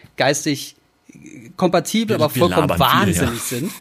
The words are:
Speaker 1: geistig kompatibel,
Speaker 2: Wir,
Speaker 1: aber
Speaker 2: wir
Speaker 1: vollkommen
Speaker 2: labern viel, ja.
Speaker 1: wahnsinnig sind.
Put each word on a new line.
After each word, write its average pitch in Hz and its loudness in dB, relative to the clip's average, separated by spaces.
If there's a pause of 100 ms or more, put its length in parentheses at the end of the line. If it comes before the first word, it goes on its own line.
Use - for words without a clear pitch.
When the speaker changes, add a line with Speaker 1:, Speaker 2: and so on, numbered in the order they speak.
(160)
Speaker 1:
geistig 139 -2 (800)
kompatibel, 190 0
Speaker 2:
Wir, 156 2
Speaker 1:
aber 139 0
Speaker 2:
wir 127 0
Speaker 1:
vollkommen 175 2
Speaker 2:
labern 131 4
viel, 87 2
ja. 82 0
Speaker 1:
wahnsinnig 117 -2
sind. 131 -6